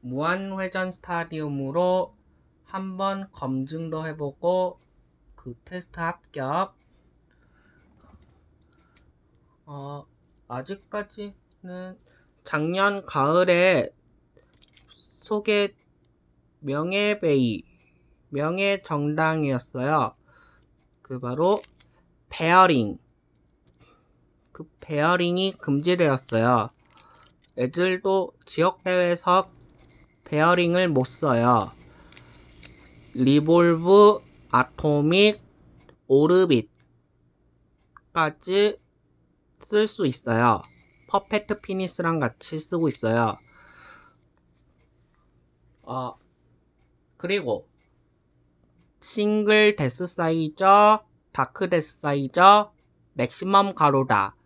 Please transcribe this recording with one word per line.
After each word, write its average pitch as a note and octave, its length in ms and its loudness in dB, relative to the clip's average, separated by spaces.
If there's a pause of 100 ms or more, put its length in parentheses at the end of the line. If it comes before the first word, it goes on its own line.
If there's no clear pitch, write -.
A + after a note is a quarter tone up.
무한 F3+ 580 -6
회전 F#3 300 -6
스타디움으로 E3 1200 -4 (500)
한번 F#3+ 680 -8
검증도 D#3 760 -8
해보고 E3+ 720 -4 (560)
그 B2 200 -18 (100)
테스트 F3+ 340 -18
합격. E3 800 -8 (3000)
어, C#3+ 400 -16 (420)
아직까지는 F#3 1500 -14 (460)
작년 F#3+ 600 -2
가을에 F3 880 2 (960)
소개-, G#3 840 -4 (840)
명예베이, D#3 1040 -2 (640)
명예정당이었어요. D3+ 1900 -2 (880)
그 B2+ 80 -10
바로 D3 420 -2 (680)
베어링. E3 680 2 (1600)
그 - 260 -18
베어링이 F3 760 0
금지되었어요. C#3 1120 0 (880)
애들도 F#3 760 -2 (140)
지역대회에서 F3+ 1040 -2 (720)
베어링을 F3 680 0
못 C3 200 0
써요. A#2+ 640 0 (1400)
리볼브, E3+ 1040 6 (320)
아토믹, D#3 880 2 (640)
오르빗까지 D3+ 640 4 (3000)
쓸 G#3 300 -2
수 G3 180 -4
있어요. A#2+ 560 0 (460)
퍼펙트 G#3 520 -4
피니스랑 F3 600 -6
같이 C#3+ 400 -8
쓰고 E3 260 -4
있어요. A2+ 500 -2 (2500)
어, B2+ 340 -12 (1000)
그리고 F3 520 -6 (1300)
싱글 G#3+ 760 2
데스 D3+ 300 -4
사이저, F#3+ 960 2 (280)
다크 F3 380 -4
데스 E3 300 -2
사이저, F3 720 4 (420)
맥시멈 G3 600 0
가로다. C3 720 0